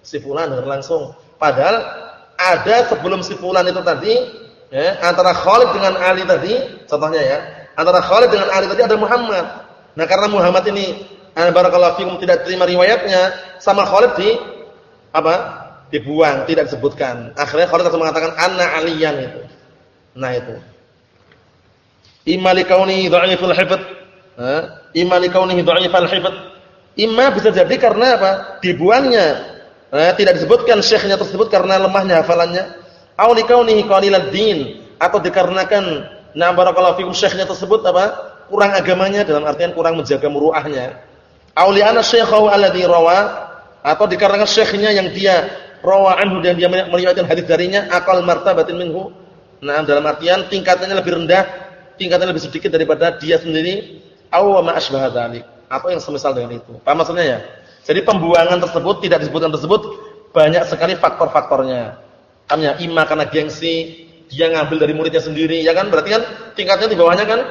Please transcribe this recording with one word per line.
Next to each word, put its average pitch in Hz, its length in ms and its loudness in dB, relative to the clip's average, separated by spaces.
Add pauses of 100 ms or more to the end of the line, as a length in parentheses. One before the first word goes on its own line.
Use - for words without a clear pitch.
Si 143 160 -12
fulan 139 320 -6
dengar 127 160 -6
langsung. 139 480 -6 (240)
Padahal 156 400 2 (560)
ada 190 560 2
sebelum 185 320 -4
si - 160 -12
fulan 180 320 0
itu 180 160 -6
tadi, 196 320 0 (480)
ya, 160 320 -4
antara 175 320 2
Khalid 202 480 2
dengan 190 160 0
Ali 185 320 0
tadi, 185 260 0 (380)
contohnya 156 320 -2
ya, 135 140 0 (420)
antara 175 240 4
Khalid 214 320 4
dengan 196 160 -2
Ali 190 160 0
tadi 214 160 -2
ada 214 160 2
Muhammad. 214 460 -2 (500)
Nah, 160 160 -2
karena 202 160 2
Muhammad 185 400 2
ini, 196 400 -4 (320)
eh, 175 160 4
barakallahu 180 480 4
fikum, 180 160 -8
tidak 180 240 0
terima 185 240 0
riwayatnya, 185 640 2 (320)
sama 196 240 2
Khalid 208 320 4
di, 214 160 2 (800)
apa? 160 200 2 (520)
Dibuang, 147 640 0
tidak 160 160 0
disebutkan. 123 720 -6
Akhirnya 147 320 0
Khalid 175 160 2
langsung 165 160 0
mengatakan, 160 320 -2
"Anna 175 400 -2
Aliyan," 156 480 -2
itu. - 180 -14 (760)
Nah, 127 160 -6
itu. 117 240 -10 (1700)
Imma 185 240 0
likauni 185 560 2
dha'iful 180 480 2
hifdz. 185 280 0 (520)
Hah? 135 260 -4 (300)
Imma 175 240 2
likauni 180 480 2
dha'ifal 175 480 2
hifdz. 185 260 -4 (640)
Imma 226 320 2
bisa 208 240 0
jadi 269 240 2
karena 226 400 2
apa? 196 120 2 (280)
Dibuangnya. 180 960 2 (400)
Eh, 165 240 4
tidak 185 160 4
disebutkan 220 480 2
syekhnya 196 320 2
tersebut 185 320 -2
karena 190 320 2
lemahnya 190 400 2
hafalannya. 170 640 -2 (320)
Au 226 160 4
likaunihi 226 560 2
qalilad 196 480 2
din, 185 480 -4 (160)
atau 175 240 0
dikarenakan, 180 800 -2 (320)
nah, 170 160 2
barakallahu 180 480 2
fikum, 185 160 -8
syekhnya 185 320 -2
tersebut 190 400 -2
apa? 185 480 -2 (160)
Kurang 202 240 0
agamanya, 190 480 0
dalam 151 240 0
artian 170 240 -2
kurang 165 240 -2
menjaga 147 320 -2
muruahnya. 143 720 -2 (560)
Au 185 160 4
li 196 80 4
anna 220 240 4
syaikhahu 220 480 4
alladhi 185 320 2
rawa, 175 640 2 (400)
atau 160 160 2
dikarenakan 202 480 2
syekhnya 214 400 2
yang 190 240 -2
dia 190 320 2 (320)
rawa 190 400 4
anhu, 185 240 -2
dan 175 160 0
dia 180 80 2
meriwayatkan 180 560 0
hadis 170 240 -2
darinya, 180 400 0
aqal 180 400 2
martabatin 170 480 0
minhu. 175 400 -8 (480)
Nah, 143 240 -2
dalam 143 160 2
artian 170 480 -2
tingkatannya 185 480 0
lebih 170 240 -4
rendah, 180 240 2 (500)
tingkatannya 180 400 -2
lebih 156 80 -6
sedikit 160 240 -6
daripada 160 480 0
dia 165 240 -2
sendiri. 170 600 -6 (260)
Au 190 320 4
ma 165 160 -2
asbaha 135 320 -4
dzalik, 117 380 -6 (240)
atau 135 180 -6
yang 170 140 -4
semisal 143 320 -4
dengan 120 260 -8
itu. 117 220 -20
Paham 156 180 0
maksudnya 170 240 -2
ya? 120 140 -2 (480)
Jadi 190 160 0
pembuangan 175 580 2
tersebut, 170 380 -2
tidak 165 240 0
disebutkan 160 320 -2
tersebut, 156 260 0 (540)
banyak 156 320 4
sekali 175 320 -2
faktor-faktornya. 131 960 -2 (480)
Paham 151 160 -2
ya? 143 240 0
Ima 160 240 0
karena 156 160 -2
gengsi, 160 800 -4 (240)
dia 160 240 0
ngambil 156 320 -2
dari 151 80 0
muridnya 156 320 -2
sendiri, 160 400 -4
ya 165 80 4
kan? 190 160 0
Berarti 170 240 -2
kan 226 100 0 (380)
tingkatnya 196 320 0
di 175 80 -2
bawahnya 180 240 4
kan? 220 160 0 (120)